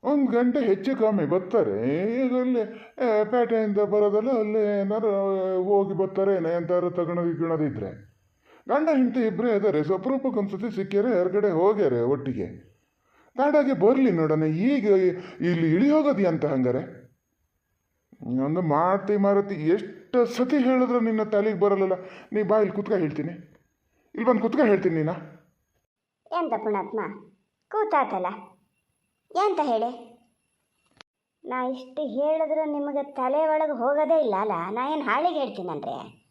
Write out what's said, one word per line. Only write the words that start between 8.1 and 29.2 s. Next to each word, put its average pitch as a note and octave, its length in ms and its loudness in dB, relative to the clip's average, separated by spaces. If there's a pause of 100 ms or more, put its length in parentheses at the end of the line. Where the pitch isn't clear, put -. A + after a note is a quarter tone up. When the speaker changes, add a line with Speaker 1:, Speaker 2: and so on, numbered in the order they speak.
Speaker 1:
ಗಂಡ D#4 200 2
ಹೆಂಡತಿ C4 300 2
ಇಬ್ಬರೇ A3 360 0
ಇದ್ದಾರೆ, G3 240 2
ಅಪರೂಪಕ್ಕೆ G#3+ 600 -2
ಒಂದ್ಸತಿ G3+ 360 -4
ಸಿಕ್ಕ್ಯಾರೆ, G3 320 0
ಹೊರಗಡೆ G3 440 2
ಹೋಗ್ಯಾರೆ E3+ 500 2
ಒಟ್ಟಿಗೆ. B2 720 -4 (640)
ಗಾಡಾಗೆ C#4+ 360 2
ಬರ್ಲಿ A#3+ 380 4
ನೋಡೋಣ. D#3 320 2
ಈಗ G3+ 420 0 (560)
ಇಲ್ಲಿ E3 340 2
ಇಳಿ B3 140 4
ಹೋಗೋದು C#4+ 380 2
ಅಂತ D#3+ 180 0
ಹಂಗಾರೆ? C3 340 0 (1400)
ಇನ್ನೊಂದು C3+ 400 -2
ಮಾಡ್ತಿ F#3 560 2
ಮಾರುತಿ, G3+ 380 2
ಎಷ್ಟು F#3+ 680 0
ಸತಿ B3+ 320 -2
ಹೇಳಿದ್ರು B3+ 420 2
ನಿನ್ನ A3 240 0
ತಲೆಗೆ G#3 360 0
ಬರಲ್ಲಲ್ಲ. G3 340 2 (400)
ನೀ G#3+ 100 0
ಬಾ, G#3 160 2
ಇಲ್ಲಿ G#3 140 0
ಕುತ್ಕ G3+ 180 -4
ಹೇಳ್ತೀನಿ, D#3+ 400 -2 (840)
ಇಲ್ಲಿ A3+ 100 -4
ಬಂದು A3+ 160 2
ಕುತ್ಕ A3+ 180 -2
ಹೇಳ್ತೀನಿ G3 360 2
ನೀನ. D#3 140 -2 (1200)
Speaker 2:
ಎಂತ E4 220 -2
ಪುಣಾತ್ಮ, G#3 460 -4 (720)
ಕೂತಾತಲ್ಲ, C#4 540 0 (1120)